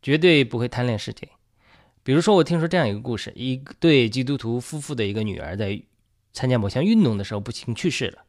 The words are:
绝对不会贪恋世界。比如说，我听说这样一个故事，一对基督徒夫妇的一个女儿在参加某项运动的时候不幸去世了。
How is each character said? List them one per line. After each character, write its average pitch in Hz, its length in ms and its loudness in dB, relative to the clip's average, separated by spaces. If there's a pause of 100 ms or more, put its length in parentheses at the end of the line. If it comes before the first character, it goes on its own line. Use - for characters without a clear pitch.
绝 139 160 0
对 156 260 6
不 117 160 -2
会 123 80 -2
贪 123 180 -2
恋 110 140 -2
世 - 140 -10
界。 - 160 -16 (760)
比 127 80 -2
如 156 80 4
说， 208 160 4
我 165 80 6
听 165 160 0
说 165 80 0
这 180 100 0
样 135 120 2
一 - 20 -2
个 104 80 -6
故 117 160 -6
事， - 200 -10
一 131 280 -6 (160)
对 139 300 6
基 127 140 -2
督 139 140 -2
徒 117 220 -4
夫 147 220 -10
妇 147 120 -10
的 113 120 -2
一 101 80 -4
个 107 100 -4
女 104 160 -6
儿 165 160 -10
在 101 260 -4 (520)
参 127 160 -2
加 123 80 2
某 101 120 0
项 131 140 -2
运 220 200 4
动 110 140 2
的 98 60 -4
时 107 100 -8
候 104 60 -4
不 101 120 -10
幸 - 220 -8
去 170 160 -2
世 - 180 -4
了。 - 220 -12